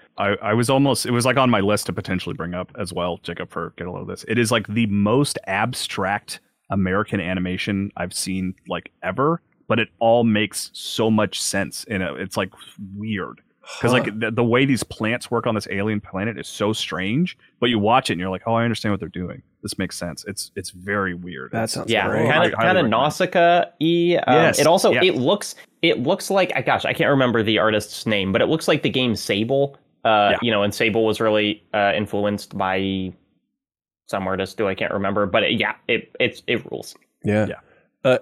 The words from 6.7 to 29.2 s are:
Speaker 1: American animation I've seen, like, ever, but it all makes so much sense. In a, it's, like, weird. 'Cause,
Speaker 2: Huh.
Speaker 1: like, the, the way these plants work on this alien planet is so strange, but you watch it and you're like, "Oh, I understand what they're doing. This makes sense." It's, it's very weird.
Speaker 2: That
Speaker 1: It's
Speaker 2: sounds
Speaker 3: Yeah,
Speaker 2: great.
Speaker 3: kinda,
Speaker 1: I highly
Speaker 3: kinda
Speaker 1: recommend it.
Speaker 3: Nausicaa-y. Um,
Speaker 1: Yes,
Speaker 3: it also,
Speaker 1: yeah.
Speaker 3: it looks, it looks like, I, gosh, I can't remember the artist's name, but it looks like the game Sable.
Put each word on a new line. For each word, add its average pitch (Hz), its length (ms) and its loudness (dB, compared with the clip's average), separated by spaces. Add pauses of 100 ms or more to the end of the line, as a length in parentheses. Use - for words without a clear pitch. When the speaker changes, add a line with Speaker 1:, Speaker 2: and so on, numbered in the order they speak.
Speaker 1:
American 98 500 0
animation 95 800 -4
I've 90 160 -8
seen, 92 400 -4 (120)
like, 87 240 -8 (120)
ever, 135 400 0 (260)
but 110 100 2
it 107 100 0 (100)
all 117 260 6
makes 107 480 0
so - 380 -2
much 107 300 0
sense. - 440 -4
In 101 180 -4
a, 76 120 -6
it's, 95 220 -10
like, 98 140 -2 (460)
weird. 101 440 -6 (400)
'Cause, 117 100 2
Speaker 2:
Huh. 127 80 4
Speaker 1:
like, 110 220 -4
the, 113 100 -2
the 117 140 0
way 120 200 4
these 135 200 0
plants 113 460 -6
work 117 160 -2
on 113 80 0
this 104 160 -4
alien 101 300 -2
planet 95 380 -6
is 69 100 -12
so 107 240 -2
strange, 110 640 -2 (240)
but 123 80 2
you 117 100 2
watch 113 300 4
it 117 60 0
and 85 60 -4
you're 95 100 -4
like, 92 160 -6
"Oh, 113 80 2
I 117 80 2
understand 110 300 -2
what 95 80 -2
they're 82 100 -8
doing. - 320 -8 (220)
This - 120 -8
makes 95 220 -6
sense." - 300 -10
It's, - 280 -10
it's - 140 -10
very 95 440 -4
weird. 87 380 -12
Speaker 2:
That 113 120 -2
Speaker 1:
It's 113 100 -4
Speaker 2:
sounds - 180 -6
Speaker 3:
Yeah, 101 160 4
Speaker 2:
great. 101 120 0
Speaker 3:
kinda, 117 100 2
Speaker 1:
I 151 60 4
highly 175 160 4
Speaker 3:
kinda 113 120 0
Speaker 1:
recommend 123 220 4
it. 107 40 0
Speaker 3:
Nausicaa-y. 170 1300 2 (100)
Um, 127 80 6
Speaker 1:
Yes, 147 260 4
Speaker 3:
it 147 80 4
also, 185 240 6
Speaker 1:
yeah. 123 120 2
Speaker 3:
it 185 120 4
looks, 180 400 -2 (260)
it 165 220 4
looks 190 260 0
like, 196 240 2
I, 131 80 -2
gosh, 120 240 0
I - 80 0
can't 120 160 2
remember 123 320 4
the 107 160 2
artist's 107 480 0
name, 98 260 0
but 117 80 2
it - 60 4
looks 156 220 0
like 160 140 2
the 139 60 0
game 123 280 0
Sable. 135 600 0 (280)